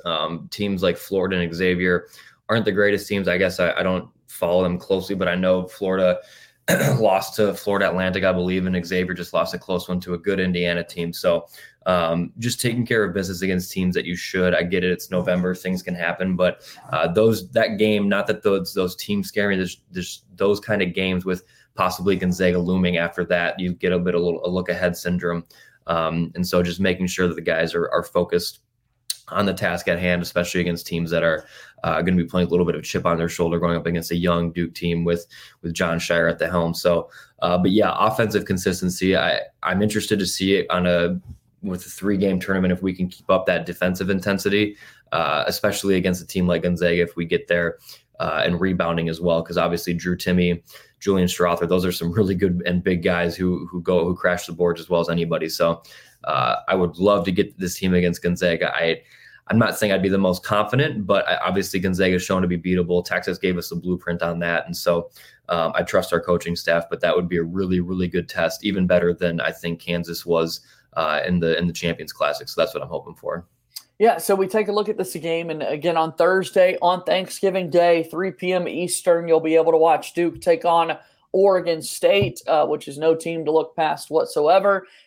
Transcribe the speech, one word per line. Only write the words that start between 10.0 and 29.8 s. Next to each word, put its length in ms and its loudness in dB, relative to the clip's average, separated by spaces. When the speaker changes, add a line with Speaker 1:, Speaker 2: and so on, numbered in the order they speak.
Speaker 1:
to 140 -8
a 20 -4
good 220 -2
Indiana 440 0
team. 300 -8
So, 340 0
um, 540 0
just 200 -4
taking 260 -2
care 200 2
of 80 -4
business 300 -4
against 280 -2
teams 220 0
that 120 -2
you 120 -6
should. 380 0
I 80 2
get 200 -2
it. 80 0
It's 200 -8
November. 420 0
Things 300 -6
can 120 -6
happen. 400 -4
But, 260 0
uh, 160 0
those, 440 2
that 260 2
game, 320 2
not 180 0
that 140 -2
those, 320 0
those 220 0
teams 320 -4
scare 220 -2
me. 60 0
There's, 260 -4
there's 320 -10
those 240 2
kind 220 -2
of 120 -2
games 320 0
with 200 -4
possibly 400 0
Gonzaga 420 0
looming 400 0
after 280 -2
that. 340 0
You 140 -2
get 180 -2
a 80 2
bit 160 -2
of 80 0
a, 20 0
a 240 -2
look 200 -2
ahead 260 -2
syndrome. 480 -4
Um, 460 -2
and 140 -4
so 160 2
just 160 -4
making 280 0
sure 200 0
that 80 -2
the 60 -10
guys 340 0
are, 160 -2
are 100 0
focused 600 -2
on 180 -2
the 80 0
task 360 -4